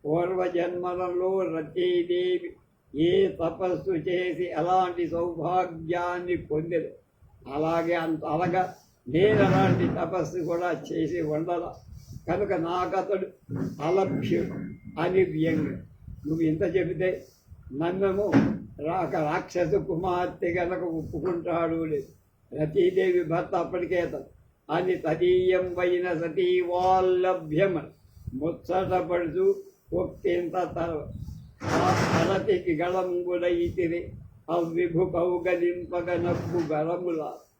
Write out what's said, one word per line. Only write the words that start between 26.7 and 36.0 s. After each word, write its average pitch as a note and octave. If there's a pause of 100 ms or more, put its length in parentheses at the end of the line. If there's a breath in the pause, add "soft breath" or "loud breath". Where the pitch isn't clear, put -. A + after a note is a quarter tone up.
ముచ్చటపడుచు F3 (480)
ఒక్కింత F3 (180)
తర-, E3 (680)
ఆ F4+ (220)
తరతికి F#3+
గళంబులైతిరి. F3 (500)
అవ్విభు E3+
కౌగలింపగ F3